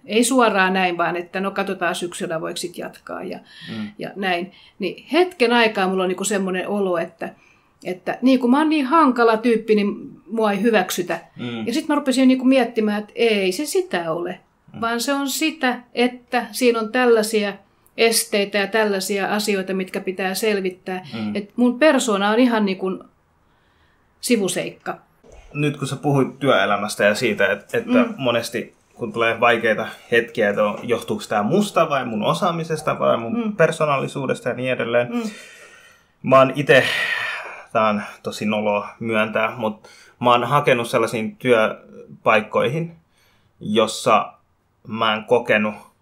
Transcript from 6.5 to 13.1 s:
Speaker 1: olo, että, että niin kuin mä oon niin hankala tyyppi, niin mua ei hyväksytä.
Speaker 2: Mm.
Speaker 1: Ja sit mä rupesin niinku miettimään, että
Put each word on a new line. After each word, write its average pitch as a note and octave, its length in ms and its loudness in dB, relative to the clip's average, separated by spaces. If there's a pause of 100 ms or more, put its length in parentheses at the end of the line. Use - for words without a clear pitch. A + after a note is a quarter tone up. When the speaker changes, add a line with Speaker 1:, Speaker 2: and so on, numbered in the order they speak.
Speaker 1:
olo, G3 300 -2
että, - 320 -8 (540)
että - 380 -6
niin B3+ 180 4
kuin B3 120 2
mä C4+ 60 6
oon D#4 120 2
niin D4+ 160 2
hankala A#3+ 520 4
tyyppi, A3 380 2
niin - 460 -2 (100)
mua A3 200 0
ei G3 100 -2
hyväksytä. F#3 580 0 (200)
Speaker 2:
Mm. A#3 280 -6
Speaker 1:
Ja A#3 60 -4
sit D#4 140 -4
mä D4 80 0
rupesin C4 320 2
niinku B3+ 180 4
miettimään, A#3 540 2
että G#3+ 160 -12